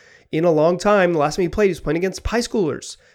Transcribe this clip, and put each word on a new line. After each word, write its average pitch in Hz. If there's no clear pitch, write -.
in 160
a 175
long 165
time. 190
The 160
last 151
time 196
he 170
played, 208
he 190
was 165
playing 156
against 185
high 220
schoolers. 214